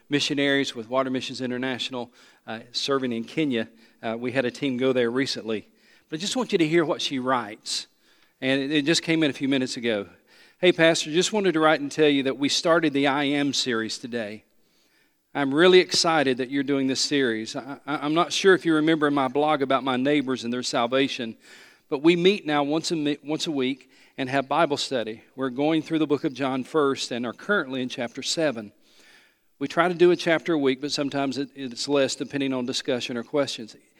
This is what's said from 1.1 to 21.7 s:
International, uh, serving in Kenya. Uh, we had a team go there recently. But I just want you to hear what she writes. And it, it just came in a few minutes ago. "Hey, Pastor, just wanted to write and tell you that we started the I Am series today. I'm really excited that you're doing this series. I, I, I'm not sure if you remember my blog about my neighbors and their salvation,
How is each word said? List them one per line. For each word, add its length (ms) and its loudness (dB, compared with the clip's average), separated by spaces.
International, 720 -6
uh, 140 -10
serving 420 -2
in 100 -6
Kenya. 440 -2
Uh, 120 -4
we 160 -6
had 140 0
a 60 -2
team 260 -4
go 160 0
there 160 0
recently. 580 -4
But 120 -10
I 0 -
just 160 -6
want 160 -4
you 80 2
to 80 -4
hear 180 2
what 160 -4
she 160 -4
writes. 720 -4
And 200 0
it, 100 -6
it 140 0
just 160 2
came 220 0
in 80 2
a 20 -8
few 160 -4
minutes 260 0
ago. 320 -2
"Hey, 120 6
Pastor, 400 2
just 220 0
wanted 200 2
to 60 2
write 220 6
and 100 -6
tell 180 4
you 140 2
that 140 -2
we 100 -2
started 460 2
the 140 2
I 160 0
Am 300 0
series 440 -2
today. 460 -10
I'm 180 -2
really 260 8
excited 580 2
that 120 -4
you're 140 -2
doing 240 0
this 140 -2
series. 540 0
I, 300 -10
I, 120 -4
I'm 180 -2
not 180 2
sure 220 6
if 100 -4
you 80 4
remember 380 4
my 160 2
blog 340 2
about 220 2
my 120 0
neighbors 480 0
and 80 -4
their 120 -4
salvation, 760 -2